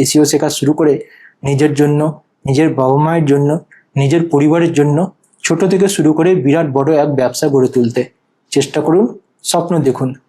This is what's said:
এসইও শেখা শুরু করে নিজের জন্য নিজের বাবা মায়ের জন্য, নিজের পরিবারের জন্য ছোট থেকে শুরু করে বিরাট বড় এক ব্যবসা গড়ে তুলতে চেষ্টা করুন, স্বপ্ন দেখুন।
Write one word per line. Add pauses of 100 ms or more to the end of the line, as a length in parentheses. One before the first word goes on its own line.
এসইও
শেখা
শুরু
করে (500)
নিজের
জন্য (460)
নিজের
বাবা
মায়ের
জন্য, (360)
নিজের
পরিবারের
জন্য (320)
ছোট
থেকে
শুরু
করে
বিরাট
বড়
এক
ব্যবসা
গড়ে
তুলতে (480)
চেষ্টা
করুন, (380)
স্বপ্ন
দেখুন। (160)